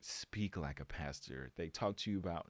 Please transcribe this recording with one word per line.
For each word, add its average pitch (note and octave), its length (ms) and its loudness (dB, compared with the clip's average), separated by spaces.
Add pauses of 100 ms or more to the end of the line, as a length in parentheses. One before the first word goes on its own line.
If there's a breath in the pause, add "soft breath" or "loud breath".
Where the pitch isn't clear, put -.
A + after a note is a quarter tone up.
speak - 560 0
like C#2+ 220 0
a - 60 -4
pastor. - 720 -4
They E2+ 120 2
talk G2+ 280 2
to G#2 140 2
you G2 60 4
about F2 320 0